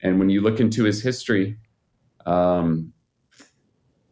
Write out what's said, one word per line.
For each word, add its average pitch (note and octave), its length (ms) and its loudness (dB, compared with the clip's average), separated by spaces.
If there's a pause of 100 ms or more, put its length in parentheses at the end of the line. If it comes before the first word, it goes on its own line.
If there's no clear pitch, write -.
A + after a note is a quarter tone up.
and F#2+ 180 0
when F#2+ 120 2
you G2+ 100 2
look A2 200 0
into A2+ 240 2
his G#2 180 0
history, A2+ 560 -2 (640)
um, E2+ 680 0 (1200)